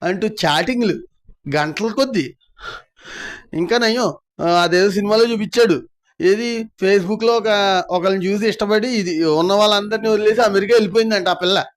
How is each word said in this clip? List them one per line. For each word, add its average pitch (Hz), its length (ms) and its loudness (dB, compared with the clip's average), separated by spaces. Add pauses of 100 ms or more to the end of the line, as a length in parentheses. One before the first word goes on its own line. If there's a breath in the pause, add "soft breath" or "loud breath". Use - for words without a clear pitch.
అంటూ 185 240 -2
చాటింగ్లు 214 680 0 (600)
గంటల 156 320 -2
కొద్దీ. 220 480 -2 (1200 loud breath)
ఇంకా 175 240 0
నయం, 226 360 0 (280)
ఆ, 165 60 0 (140)
అదేదో 180 300 2
సినిమాలో 214 400 2
చూపించాడు, 214 560 0 (340)
ఏది, 226 420 0
Facebook-లో 208 680 0
ఒక, 202 560 0
ఒకళ్ళని 180 360 -2
చూసి 208 240 0
ఇష్టపడి 214 380 0
ఇది 175 380 -2
ఉన్న 165 280 2
వాళ్ళందరినీ 208 560 0
వదిలేసి 214 320 2
అమెరికా 202 340 2
వెళ్ళిపోయిందంట 214 520 2
ఆ 180 60 2
పిల్ల. 180 320 -2 (120)